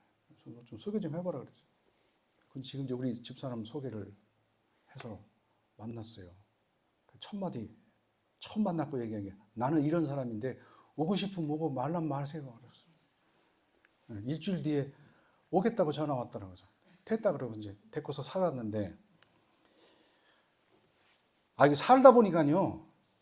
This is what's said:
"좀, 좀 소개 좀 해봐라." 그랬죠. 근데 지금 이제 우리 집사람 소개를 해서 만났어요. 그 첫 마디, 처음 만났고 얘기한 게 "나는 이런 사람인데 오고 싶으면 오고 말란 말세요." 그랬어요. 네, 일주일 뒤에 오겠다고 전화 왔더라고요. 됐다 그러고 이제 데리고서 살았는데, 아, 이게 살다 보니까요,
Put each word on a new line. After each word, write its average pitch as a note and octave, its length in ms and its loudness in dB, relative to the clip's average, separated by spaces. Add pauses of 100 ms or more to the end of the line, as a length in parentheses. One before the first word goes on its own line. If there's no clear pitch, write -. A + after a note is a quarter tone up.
(380)
"좀, A#2+ 280 -20
좀 A2+ 120 -16
소개 G#3 220 -4
좀 D#3+ 160 -6
해봐라." F3 240 -6
그랬죠. - 260 -18 (840)
근데 C3 160 -10
지금 C3+ 180 -6
이제 B2+ 80 -6
우리 B2 300 -4
집사람 B2 420 -6
소개를 G#2+ 500 -10 (800)
해서 A2+ 260 -12 (580)
만났어요. G#2 520 -4 (760)
그 - 120 -20
첫 - 180 -6
마디, C3+ 380 -10 (640)
처음 - 240 -4
만났고 D3 380 -4
얘기한 A2 220 -8
게 F#2+ 100 -12 (200)
"나는 C#3 300 0
이런 D#3 220 0
사람인데 B2+ 540 -8 (360)
오고 D#3+ 200 -2
싶으면 F3 340 -2
오고 D#3 200 -2
말란 D3+ 380 -4
말세요." C#3+ 360 -6
그랬어요. - 500 -20 (1160)
네, A2 220 -8
일주일 D#3+ 300 -2
뒤에 C#3+ 320 -2 (560)
오겠다고 F#3 420 0
전화 D3 240 -2
왔더라고요. G2 400 -8 (500)
됐다 A3 260 0
그러고 C3 240 -6
이제 G#2 220 -12 (140)
데리고서 D3 320 -2
살았는데, A2 720 -2 (2500)
아, C3+ 100 6
이게 D3 100 8
살다 C4 360 12
보니까요, E3 760 4 (340)